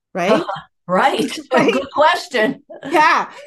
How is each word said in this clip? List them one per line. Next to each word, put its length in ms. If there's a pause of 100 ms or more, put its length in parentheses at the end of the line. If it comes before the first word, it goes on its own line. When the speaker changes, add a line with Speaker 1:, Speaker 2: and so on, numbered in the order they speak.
(140)
Speaker 1:
Right? 340
Speaker 2:
<laughs> 40 (380)
Right. 560
Speaker 1:
<laughs> 80
Right? 200
Speaker 2:
Good 200
question. 680 (260)
Speaker 1:
Yeah. 400 (180)